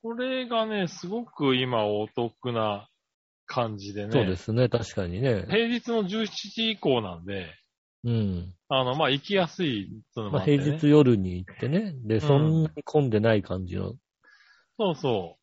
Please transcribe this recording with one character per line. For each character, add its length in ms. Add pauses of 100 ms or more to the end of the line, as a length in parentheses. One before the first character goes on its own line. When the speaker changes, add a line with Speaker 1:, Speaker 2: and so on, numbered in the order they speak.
Speaker 1:
こ 120
れ 340
が 180
ね、 220
す 180
ご 180
く 320
今 280
お 240
得 440
な 360 (580)
感 300
じ 180
で 120
ね。 60
Speaker 2:
そ 100
う 40
で 100
す 160
ね、 160
確 260
か 120
に 140
ね。 280
Speaker 1:
平 200
日 200
の 160
十 220
七 240
時 220
以 60
降 220
な 160
ん 80
で、 300 (500)
Speaker 2:
う 60
ん。 440 (140)
Speaker 1:
あ 160
の、 100
ま 120
あ、 40
行 120
き 120
や 140
す 160
い 200
っ 40
て 60
い 40 (180)
う 100
の 40
も 80
あ 40
っ 20
て 80
ね。 60
Speaker 2:
ま 40
あ、 40
平 120
日 100
夜 280
に 280
行 60
っ 80
て 100
ね。 260 (100)
で、 120
Speaker 1:
う 20
ん。 20
Speaker 2:
そ 180
ん 260
な 120
に 80
混 220
ん 40
で 100
な 140
い 80
感 240
じ 100
の。 180 (840)
Speaker 1:
そ 140
う 20
そ 420
う。 60